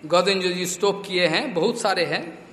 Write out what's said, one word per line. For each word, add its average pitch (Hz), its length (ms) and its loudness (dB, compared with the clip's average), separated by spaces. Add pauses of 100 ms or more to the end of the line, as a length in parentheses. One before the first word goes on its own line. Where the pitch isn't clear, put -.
गजेंद्र 185 400 2
जी 180 180 -2
स्टॉप 196 400 0
किए 180 200 2
हैं, 202 280 0
बहुत 202 260 0
सारे 180 240 2
हैं 165 480 -6